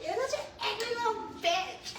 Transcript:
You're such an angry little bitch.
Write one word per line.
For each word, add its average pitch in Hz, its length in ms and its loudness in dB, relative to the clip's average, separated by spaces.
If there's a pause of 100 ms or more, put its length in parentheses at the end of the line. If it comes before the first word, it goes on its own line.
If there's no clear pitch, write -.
You're 320 140 -2 (120)
such 587 120 2
an 554 60 -2 (180)
angry 453 320 0
little 453 260 2 (200)
bitch. 349 580 0